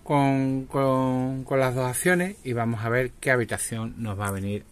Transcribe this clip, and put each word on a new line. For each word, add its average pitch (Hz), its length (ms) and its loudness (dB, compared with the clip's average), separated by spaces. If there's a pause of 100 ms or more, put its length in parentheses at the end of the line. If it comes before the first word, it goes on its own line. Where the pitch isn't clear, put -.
con, 135 640 2
con, 131 800 0
con 135 160 0
las 131 160 2
dos 131 100 0
acciones 180 580 0
y 131 100 -4
vamos 113 300 0
a 117 60 -2
ver 123 220 0
qué - 180 -4
habitación 113 720 -2
nos 104 180 -4
va 101 100 -2
a - 20 0
venir 98 400 -4